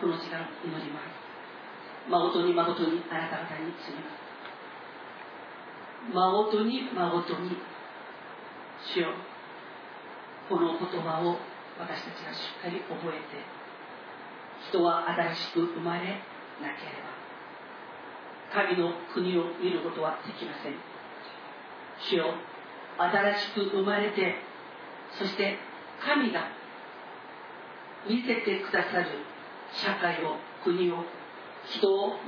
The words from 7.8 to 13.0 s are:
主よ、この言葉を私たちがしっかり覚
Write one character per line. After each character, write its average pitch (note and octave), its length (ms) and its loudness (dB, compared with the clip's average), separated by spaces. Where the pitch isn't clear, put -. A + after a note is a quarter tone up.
主 F#3 60 4
よ、 D#3+ 120 2
こ F3 120 4
の E3+ 180 6
言 F3 240 0
葉 D#3+ 200 2
を F3 180 4
私 F3 240 -4
た F3 80 -8
ち - 120 -10
が - 80 -8
し - 280 -6
っ - 20 -10
か F3 60 -4
り F3+ 200 -2
覚 E3 200 -4